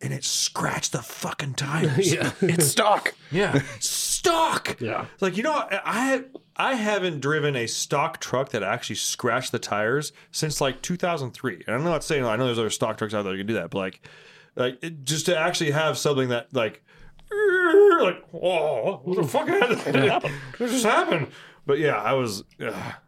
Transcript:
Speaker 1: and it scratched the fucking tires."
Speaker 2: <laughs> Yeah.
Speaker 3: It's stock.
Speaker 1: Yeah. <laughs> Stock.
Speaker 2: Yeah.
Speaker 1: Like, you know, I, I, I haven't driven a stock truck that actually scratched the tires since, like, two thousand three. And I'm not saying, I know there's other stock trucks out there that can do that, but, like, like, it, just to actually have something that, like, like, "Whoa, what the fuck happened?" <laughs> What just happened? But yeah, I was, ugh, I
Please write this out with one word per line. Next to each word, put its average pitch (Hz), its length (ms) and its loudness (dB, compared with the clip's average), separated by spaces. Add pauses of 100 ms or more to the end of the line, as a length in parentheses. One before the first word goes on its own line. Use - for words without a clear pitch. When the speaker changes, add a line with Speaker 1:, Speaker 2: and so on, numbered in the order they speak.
Speaker 1:
and 135 100 -6
it 135 120 -8
scratched - 680 -2
the 127 120 -4
fucking - 500 -8
tires." 156 600 2
Speaker 2:
<laughs> - 0 -
Yeah. 147 180 0 (100)
Speaker 3:
It's 170 240 4
stock. 202 480 2 (180)
Speaker 1:
Yeah. 165 380 2
<laughs> 113 100 -14
Stock. - 1000 0
Speaker 2:
Yeah. 107 260 -4 (140)
Speaker 1:
Like, 185 180 0
you 220 60 -2
know, 311 100 0
I, 202 300 -2
I, 254 400 0 (320)
I 247 200 0
haven't 196 460 0
driven 147 340 0
a 117 120 0
stock 151 520 -2
truck 131 300 -2
that 110 120 -2
actually 107 360 -4
scratched - 540 -2
the 120 80 -4
tires 117 520 -2 (200)
since, - 300 -4
like, 135 220 -2
two 175 140 -4
thousand 160 340 -4
three. 101 360 -8
And 107 80 -2
I'm 135 80 -2
not 165 200 0
saying, 143 220 0
I 110 100 2
know 127 100 2
there's 117 140 0
other 110 120 0
stock 110 260 -2
trucks 107 180 -4
out 104 80 0
there 95 100 -4
that 95 40 -4
can 98 100 -4
do 113 80 -2
that, 85 160 -4
but, 95 80 -4
like, 95 280 -8 (480)
like, 127 280 -2
it, 160 220 -12
just 151 220 -2
to 175 100 2
actually 160 340 0
have 151 260 0
something 131 320 2
that, 117 240 -2
like, 113 300 -2 (1160)
like, 185 300 0
"Whoa, 156 720 0
what 180 140 -2
the 170 100 2
fuck 294 200 0
happened?" 233 840 2 (140)
<laughs> - 120 -16
What 240 120 -2
just 233 160 0
happened? 254 420 2 (380)
But 139 140 2
yeah, 143 160 2
I 107 180 0
was, 117 300 -2 (200)
ugh, 113 120 -6
I 95 200 -10 (120)